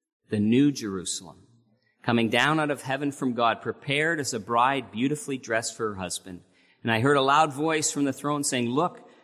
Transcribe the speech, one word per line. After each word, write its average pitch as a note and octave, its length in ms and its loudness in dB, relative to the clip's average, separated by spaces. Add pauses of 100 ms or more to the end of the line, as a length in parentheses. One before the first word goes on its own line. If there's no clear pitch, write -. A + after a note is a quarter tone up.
(300)
the G#2+ 100 -2
new B2 320 4
Jerusalem, F#2+ 760 -8 (560)
coming A#2 260 2
down C3+ 300 2
out D3 100 0
of C3 140 -6
heaven C#3 280 -2
from C3 220 -4
God, A2+ 280 2
prepared D3+ 580 -2
as C3 140 -6
a A#2 60 -4
bride A#2 520 0
beautifully C#3 480 -2
dressed A#2 360 -4
for G#2+ 180 -4
her F#2+ 60 -10
husband. F2+ 440 -10 (400)
And A#2 80 2
I A2+ 80 4
heard C#3 180 4
a C3+ 40 4
loud C#3+ 320 4
voice D#3 360 0
from C#3+ 160 0
the C3+ 80 0
throne C#3+ 300 -4
saying, B2 260 -2
'Look, D#3+ 320 -2 (220)